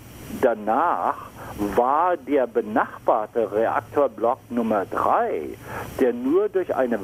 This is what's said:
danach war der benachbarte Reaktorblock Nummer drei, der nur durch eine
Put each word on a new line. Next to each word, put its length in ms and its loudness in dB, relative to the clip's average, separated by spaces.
danach 840 2
war 400 4
der 320 0
benachbarte 1040 0
Reaktorblock 880 0
Nummer 360 0
drei, 640 0
der 120 4
nur 360 2
durch 260 -2
eine 300 0